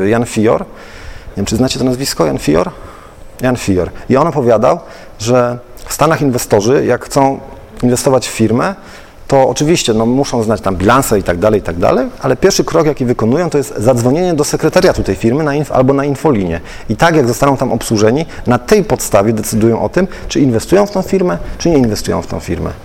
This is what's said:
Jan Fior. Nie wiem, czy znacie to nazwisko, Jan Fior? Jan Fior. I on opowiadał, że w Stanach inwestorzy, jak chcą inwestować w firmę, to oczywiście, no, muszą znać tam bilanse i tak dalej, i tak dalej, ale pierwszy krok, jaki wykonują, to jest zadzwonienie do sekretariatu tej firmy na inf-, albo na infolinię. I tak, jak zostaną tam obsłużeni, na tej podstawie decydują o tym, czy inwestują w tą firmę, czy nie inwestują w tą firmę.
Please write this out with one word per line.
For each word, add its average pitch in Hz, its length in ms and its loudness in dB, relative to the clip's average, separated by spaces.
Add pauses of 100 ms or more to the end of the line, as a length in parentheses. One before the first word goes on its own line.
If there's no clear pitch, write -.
Jan 117 200 2
Fior. 113 360 0
Nie - 760 -16
wiem, 101 80 -4
czy - 100 -2
znacie 131 240 0
to 123 60 -2
nazwisko, 131 400 -2
Jan 135 120 -2
Fior? 165 340 0 (680)
Jan 127 160 0
Fior. 90 320 0 (200)
I 123 80 4
on 156 100 2
opowiadał, 127 520 2 (400)
że 120 380 0 (280)
w - 80 -10
Stanach 147 280 0
inwestorzy, 123 640 2
jak 120 200 0
chcą 135 340 0 (440)
inwestować 123 440 2
w - 40 -10
firmę, 123 440 0 (520)
to 135 220 4
oczywiście, 151 440 0
no, 110 120 2
muszą 127 380 0
znać 107 180 0
tam 95 140 -2
bilanse 110 440 2
i 92 40 -2
tak 87 140 -2
dalej, 104 220 2
i - 40 -4
tak 82 140 -6
dalej, 123 300 2 (140)
ale 131 140 0
pierwszy 190 280 2
krok, 160 220 0
jaki 139 200 0
wykonują, 123 440 0
to 147 80 0
jest 135 200 -2
zadzwonienie 131 560 2
do 147 100 0
sekretariatu 160 600 2
tej 95 120 0
firmy 120 280 0
na 151 80 0
inf-, 147 220 -2
albo 131 200 4
na 139 120 0
infolinię. 110 560 0 (280)
I 113 60 0
tak, 165 200 2
jak 139 120 4
zostaną 139 300 0
tam 123 140 -2
obsłużeni, 113 540 0 (220)
na 120 120 2
tej - 240 2
podstawie 110 500 0
decydują 110 480 0
o 104 80 -2
tym, 190 180 0 (200)
czy - 120 -2
inwestują 135 460 2
w 196 60 -10
tą 190 100 -2
firmę, 180 360 0 (200)
czy - 120 0
nie 165 80 4
inwestują 101 440 0
w - 60 -10
tą 95 120 -6
firmę. 80 320 -6 (140)